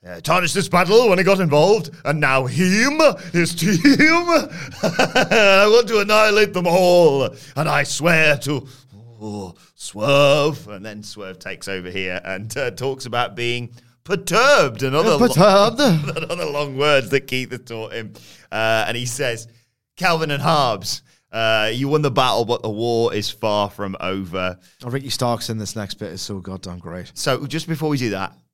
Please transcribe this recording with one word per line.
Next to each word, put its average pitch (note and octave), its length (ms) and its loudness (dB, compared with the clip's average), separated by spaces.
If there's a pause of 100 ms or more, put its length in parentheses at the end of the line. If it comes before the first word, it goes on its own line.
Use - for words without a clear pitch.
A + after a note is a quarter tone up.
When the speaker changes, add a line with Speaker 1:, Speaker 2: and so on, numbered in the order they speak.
Speaker 1:
"Uh, F2 140 -14
tarnished E3+ 340 -2
this F#3 140 -2
battle F#3+ 400 4
when F3+ 100 4
he F#3+ 60 2
got F#3+ 160 4
involved, E3+ 520 4 (120)
and D3+ 160 -2
now C3+ 260 2
him, F#3+ 540 0 (320)
his F3 240 0
team, D4 960 2 (240)
<laughs> - 100 -8
I G3+ 840 4
want A3+ 180 4
to G#3+ 120 0
annihilate G#3+ 540 4
them F3+ 140 0
all, F3 560 6 (320)
and C#3+ 140 -2
I C#3+ 140 2
swear D#3 560 2
to, C3+ 280 -6 (540)
oh, G#2 320 -10 (220)
Swerve." C#3 920 0
And G2+ 140 -14
then G#2+ 200 -14
Swerve F#2+ 340 -16
takes F#2+ 300 -14
over F#2 240 -8
here F#2 340 -6
and, F#2+ 320 -10
uh, B2+ 140 -4
talks C3 340 -8
about A#2+ 300 -4
being A#2+ 340 -6 (340)
perturbed G3 800 2
and C3 140 -2
other G3+ 160 2 (120)
Speaker 2:
Uh, B3 40 4
perturbed. G3+ 520 4
Speaker 1:
lo-, D#3+ 340 2
<laughs> - 20 -10
and D#3+ 160 -8
other F3 140 -6
long C#3+ 320 -6
words C#3 320 2
that C3+ 180 -2
Keith B2+ 240 -6
has A2+ 100 -10
taught A2 320 -12
him. A2 200 -12 (380)
Uh, A2 360 0
and A#2 100 -6
he B2 80 -6
says, A#2+ 420 -6 (500)
"Calvin E3 340 -2
and C#3 100 -4
Hobbes, C3 640 -2 (280)
uh, A2 420 0
you C3+ 160 -4
won D3+ 120 2
the C#3+ 100 0
battle, A#2 340 2
but A2+ 180 -2
the A2 60 -4
war A2+ 440 -2
is G#2 160 -4
far G#2 400 -2
from G2 300 -8
over." F#2 580 -6 (260)
Speaker 2:
Oh, B2 60 -12
Ricky C3+ 200 -8
Starks A#2+ 400 -4
in A2+ 80 -6
this G#2 180 -10
next G#2 200 -10
bit G2 160 -12
is F#2 100 -14
so G2+ 180 -10
goddamn F#2 400 -14
great. F2 360 -16
Speaker 1:
So C#3 320 -6
just D#3 200 -10
before D#3 220 -6
we C#3+ 80 -2
do B2 140 -4
that F#2+ 220 -8 (200)